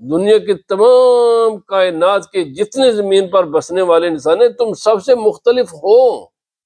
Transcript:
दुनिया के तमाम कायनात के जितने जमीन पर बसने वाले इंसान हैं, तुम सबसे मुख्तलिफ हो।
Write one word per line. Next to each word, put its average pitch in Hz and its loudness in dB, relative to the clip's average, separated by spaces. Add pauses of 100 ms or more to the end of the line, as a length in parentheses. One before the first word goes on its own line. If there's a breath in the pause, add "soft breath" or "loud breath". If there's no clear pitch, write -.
दुनिया 185 0
के 202 -4
तमाम 233 2
कायनात 185 -2
के 185 -6
जितने 208 -2
जमीन 196 -2
पर 185 0
बसने 160 -4
वाले 170 2
इंसान 160 -2
हैं, 240 2
तुम 226 -4
सबसे 214 -2
मुख्तलिफ 233 0
हो। 185 0 (340)